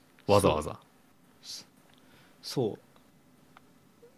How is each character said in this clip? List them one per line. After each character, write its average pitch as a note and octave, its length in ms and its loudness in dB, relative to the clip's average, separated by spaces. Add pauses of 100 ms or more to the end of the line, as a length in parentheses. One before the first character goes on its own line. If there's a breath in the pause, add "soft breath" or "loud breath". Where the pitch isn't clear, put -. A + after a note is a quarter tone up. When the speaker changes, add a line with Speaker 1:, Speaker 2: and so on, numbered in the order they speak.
(260)
Speaker 1:
わ G2+ 140 6
ざ F#2+ 100 4
わ D2+ 120 0
ざ。 D2+ 80 -8
Speaker 2:
そ - 40 -12
う。 - 140 -20 (1500 soft breath)
そ B2+ 240 -4 (100)
う。 - 20 -16 (1400)